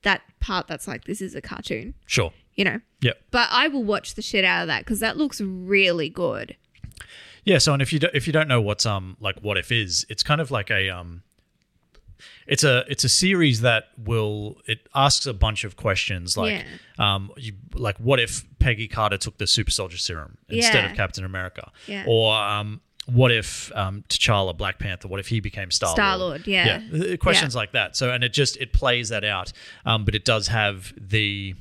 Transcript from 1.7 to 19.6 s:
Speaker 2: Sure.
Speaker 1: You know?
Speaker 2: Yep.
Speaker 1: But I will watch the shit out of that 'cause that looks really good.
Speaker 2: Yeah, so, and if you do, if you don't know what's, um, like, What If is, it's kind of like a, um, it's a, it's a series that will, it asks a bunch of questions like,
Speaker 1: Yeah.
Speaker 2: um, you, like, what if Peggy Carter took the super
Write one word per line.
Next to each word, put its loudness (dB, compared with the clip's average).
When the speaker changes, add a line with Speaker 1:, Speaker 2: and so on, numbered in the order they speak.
Speaker 2:
Sure. 0
Speaker 1:
You 0
know? 0
Speaker 2:
Yep. 0
Speaker 1:
But 4
I 4
will -2
watch -2
the -10
shit 0
out 4
of -4
that -2
'cause -4
that -2
looks -2
really 0
good. -4
Speaker 2:
Yeah, 6
so, 6
and 2
if 0
you 2
do, 2
if 0
you 0
don't 4
know 4
what's, 0
um, -4
like, -6
What -2
If -4
is, 0
it's -4
kind 2
of -4
like -2
a, 2
um, -10
it's 0
a, 4
it's -2
a 2
series 4
that 4
will, -2
it -6
asks 4
a -6
bunch 0
of -10
questions -2
like, -2
Speaker 1:
Yeah. 2
Speaker 2:
um, -8
you, -12
like, -4
what 2
if -2
Peggy 2
Carter 0
took -8
the -2
super 2